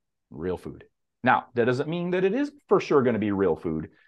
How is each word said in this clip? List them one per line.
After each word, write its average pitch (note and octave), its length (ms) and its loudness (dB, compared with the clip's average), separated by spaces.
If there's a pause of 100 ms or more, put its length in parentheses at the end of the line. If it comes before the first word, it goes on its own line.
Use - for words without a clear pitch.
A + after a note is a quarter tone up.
(300)
real E2+ 260 -6
food. - 280 -14 (380)
Now, A#2+ 320 2
that A#2 120 2
doesn't C3 220 0
mean F3 220 -6
that F#3 140 0
it G3 100 0
is C#4+ 160 -2 (180)
for G3 120 4
sure C#3+ 220 4
gonna A#2 160 2
be G#2 140 0
real F#2+ 240 2
food, D#2+ 340 -6 (180)